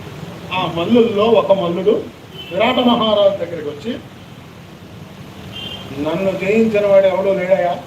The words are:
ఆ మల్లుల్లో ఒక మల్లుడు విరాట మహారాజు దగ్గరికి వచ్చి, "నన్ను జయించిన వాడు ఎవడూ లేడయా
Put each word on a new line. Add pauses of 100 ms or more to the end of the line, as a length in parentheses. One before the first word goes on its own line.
(540)
ఆ
మల్లుల్లో
ఒక
మల్లుడు (480)
విరాట
మహారాజు
దగ్గరికి
వచ్చి, (2000)
"నన్ను
జయించిన
వాడు
ఎవడూ
లేడయా